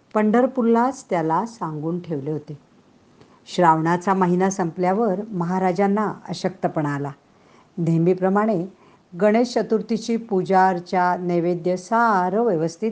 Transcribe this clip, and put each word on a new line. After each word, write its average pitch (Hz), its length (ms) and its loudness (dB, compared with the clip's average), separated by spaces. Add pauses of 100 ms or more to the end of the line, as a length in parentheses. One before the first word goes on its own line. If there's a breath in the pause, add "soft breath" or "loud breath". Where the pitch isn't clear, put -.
(140 loud breath)
पंढरपूरलाच 240 960 2
त्याला 165 360 0
सांगून 165 540 -6
ठेवले 156 320 -6
होते. 147 260 -8 (1000 soft breath)
श्रावणाचा 170 580 2
महिना 185 360 2
संपल्यावर 185 680 -2 (100)
महाराजांना 185 840 0 (140)
अशक्तपणा 165 680 -4
आला. 139 160 -6 (680 soft breath)
नेहमीप्रमाणे 185 880 2 (560 soft breath)
गणेश 220 360 2
चतुर्थीची 220 600 -2
पूजा 190 500 2
अर्चा, 180 520 0
नैवेद्य 175 580 0
सारं 202 640 2
व्यवस्थित 190 500 -2